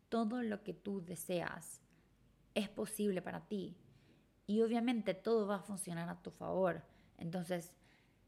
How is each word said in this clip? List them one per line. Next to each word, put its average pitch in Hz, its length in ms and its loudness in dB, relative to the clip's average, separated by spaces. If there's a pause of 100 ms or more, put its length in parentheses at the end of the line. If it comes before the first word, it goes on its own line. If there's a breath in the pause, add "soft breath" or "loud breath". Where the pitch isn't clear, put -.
todo 226 340 2
lo 214 200 -2
que 180 100 -6
tú 196 300 -4
deseas - 800 -4 (720 soft breath)
es 202 160 2
posible 202 520 0
para 175 260 -6
ti 180 300 -6 (720 soft breath)
y 214 140 6
obviamente 226 520 4
todo 214 340 2
va 202 100 2
a 180 40 -4
funcionar 175 480 -6
a 175 120 -8
tu 175 100 -10
favor. 170 520 2 (340 soft breath)
Entonces, 170 560 -2 (540 soft breath)